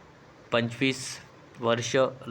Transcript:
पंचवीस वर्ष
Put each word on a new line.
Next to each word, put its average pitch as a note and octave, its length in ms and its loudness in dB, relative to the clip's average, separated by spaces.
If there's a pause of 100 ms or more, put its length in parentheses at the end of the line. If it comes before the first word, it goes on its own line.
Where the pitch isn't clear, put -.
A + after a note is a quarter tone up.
(520)
पंचवीस A#2+ 680 -2 (420)
वर्ष A#2 360 0 (340)